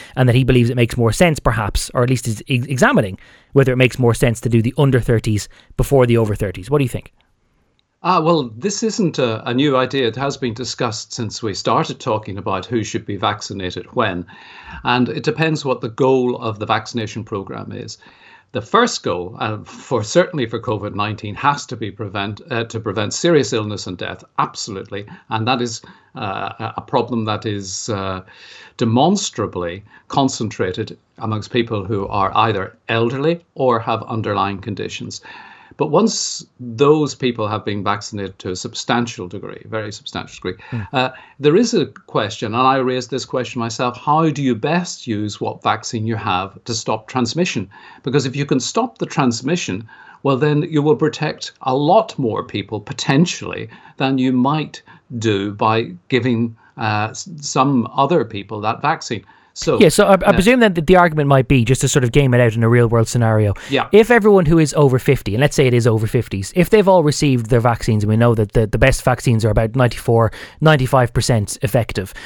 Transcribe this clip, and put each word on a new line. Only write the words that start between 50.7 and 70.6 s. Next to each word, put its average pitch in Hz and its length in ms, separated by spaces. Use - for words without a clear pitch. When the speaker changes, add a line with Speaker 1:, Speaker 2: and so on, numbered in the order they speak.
Speaker 2:
will 151 140
protect - 560
a 131 120
lot 156 440
more 107 240
people 104 380
potentially 113 920
than 135 220
you 127 140
might 143 500
do 104 340
by 113 400
giving, 117 480
uh, 110 340
s-, - 180
some 135 460
other 143 300
people 104 340
that 110 220
vaccine. 143 420
So, 139 280
Speaker 1:
Yeah, 160 80
so - 180
I, 196 60
I - 20
Speaker 2:
uh, 190 180
Speaker 1:
presume 226 280
then 214 140
that 165 120
the 185 100
argument 156 320
might 135 200
be, 131 160
just 123 160
to 135 80
sort 131 160
of 117 80
game 139 220
it 123 60
out 117 140
in 117 80
a 113 60
real 120 200
world 113 200
scenario, 110 440
Speaker 2:
Yeah. 135 220
Speaker 1:
if 214 200
everyone 202 360
who 165 140
is 151 140
over 135 240
fifty, 127 360
and 113 60
let's 143 160
say 139 100
it 123 80
is 120 140
over 110 180
fifties, 101 480
if 175 160
they've 208 160
all 185 160
received 139 440
their 117 140
vaccines, 110 440
and 104 40
we 107 80
know 117 200
that 107 160
the, 110 160
the 110 100
best 131 240
vaccines 117 420
are 110 60
about 110 240
ninety-four, 117 560